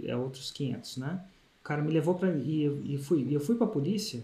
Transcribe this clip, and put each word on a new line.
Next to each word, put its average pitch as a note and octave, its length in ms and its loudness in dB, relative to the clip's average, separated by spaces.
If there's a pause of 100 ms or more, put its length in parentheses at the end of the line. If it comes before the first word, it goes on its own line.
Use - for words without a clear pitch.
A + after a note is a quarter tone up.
é A#2+ 140 -2
outros C3 340 -6
quinhentos, - 460 -6
né? D3+ 240 -4 (400)
O - 40 -20
cara D3 180 -2
me D#3 100 0
levou D#3+ 220 4
pra, F#3 180 2
e D3+ 300 0
eu, C#3+ 220 2
e C#3 140 -2
fui, D#3 240 2
e C3+ 120 2
eu C#3+ 60 4
fui A#3 160 2
pra A#3 100 4
polícia, C#3+ 580 0